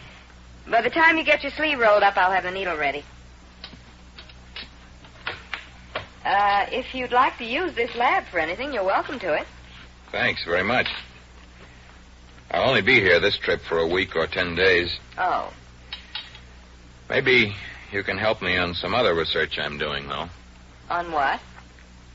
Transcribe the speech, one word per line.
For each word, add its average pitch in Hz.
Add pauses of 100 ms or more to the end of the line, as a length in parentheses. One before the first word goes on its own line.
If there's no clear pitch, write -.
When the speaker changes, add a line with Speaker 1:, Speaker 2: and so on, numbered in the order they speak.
(720)
Speaker 1:
By 226
the 240
time 330
you 320
get 302
your 285
sleeve 294
rolled 208
up, 202
I'll 185
have 185
the 180
needle 185
ready. 147 (3250)
Uh, 202
if 247
you'd 247
like 262
to 254
use 269
this 233
lab 294
for 180
anything, 190
you're 196
welcome 262
to 160
it. 233 (640)
Speaker 2:
Thanks 104
very 87
much. 113 (1600)
I'll 98
only 120
be 123
here 90
this 101
trip 85
for 82
a 82
week 92
or 80
ten 87
days. 87 (220)
Speaker 1:
Oh. 165 (1600)
Speaker 2:
Maybe 123 (380)
you 98
can 95
help 107
me 90
on 85
some 87
other 110
research 80
I'm 73
doing, 71
though. 73 (600)
Speaker 1:
On 170
what? 151 (760)